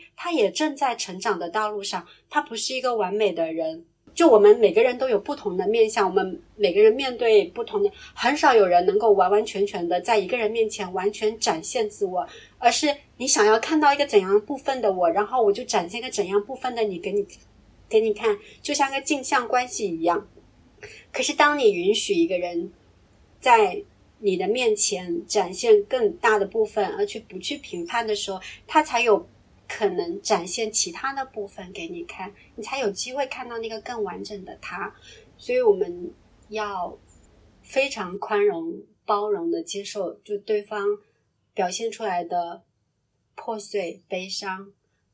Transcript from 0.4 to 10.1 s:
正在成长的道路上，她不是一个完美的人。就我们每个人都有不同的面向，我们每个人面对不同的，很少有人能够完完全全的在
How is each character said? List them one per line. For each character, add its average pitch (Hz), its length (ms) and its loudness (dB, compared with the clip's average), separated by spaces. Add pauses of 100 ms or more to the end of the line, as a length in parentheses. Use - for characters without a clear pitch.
正 302 240 -2
在 254 200 0
成 185 240 -10
长 185 180 -2
的 175 120 -6
道 214 220 -2
路 202 120 -8
上， 202 240 -8 (220)
她 302 100 -2
不 254 160 -6
是 254 200 -6
一 262 40 -4
个 254 160 -2
完 190 180 -2
美 208 200 2
的 165 180 -2
人。 165 340 -6 (280)
就 339 160 6
我 226 80 10
们 208 220 10
每 202 120 6
个 220 120 4
人 247 120 2
都 262 140 -2
有 220 80 2
不 285 180 -4
同 180 220 -6
的 202 100 -2
面 220 220 4
向， 208 180 2
我 180 60 -4
们 190 260 0 (160)
每 202 160 0
个 185 80 2
人 220 140 8
面 262 240 -4
对 220 280 4
不 - 180 -6
同 214 180 -4
的， 202 100 2 (220)
很 269 240 0
少 294 160 6
有 208 140 8
人 175 180 4
能 196 140 2
够 220 120 4
完 190 200 4
完 208 120 4
全 202 220 -2
全 175 240 -4
的 180 100 0
在 214 200 0